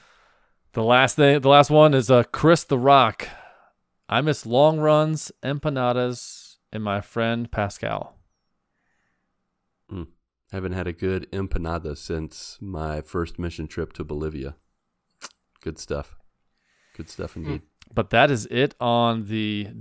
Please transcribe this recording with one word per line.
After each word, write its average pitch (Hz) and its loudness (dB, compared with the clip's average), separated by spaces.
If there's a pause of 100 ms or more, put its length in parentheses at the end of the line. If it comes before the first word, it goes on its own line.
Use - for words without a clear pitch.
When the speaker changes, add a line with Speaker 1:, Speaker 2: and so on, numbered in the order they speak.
(720)
Speaker 1:
The 113 -2
last 123 4
thing, 143 4
the 131 2
last 143 8
one 151 8
is, 127 2
uh, 123 6
Chris - 2
the 135 -2
Rock. 127 4 (800)
"I 113 0
miss 151 -2
long 147 2
runs, 151 2 (120)
empanadas, 127 -4 (160)
and 110 -8
my 101 -2
friend 117 -4
Pascal." 107 -6 (1700)
Speaker 2:
Mm. 87 -10 (440)
Haven't 92 -6
had 90 -6
a 87 -4
good 92 -6
empanada 82 -6
since - -10
my 78 -8
first - -8
mission 85 -8
trip 80 -10
to 80 -10
Bolivia. 76 -8 (1040)
Good 80 -10
stuff. - -10 (800)
Good - -16
stuff - -12
Speaker 3:
Hmm. 85 -12
Speaker 2:
indeed. 76 -8 (300)
Speaker 1:
But 113 -2
that 135 4
is 117 -2
it 135 -2
on 117 0
the 107 -6 (120)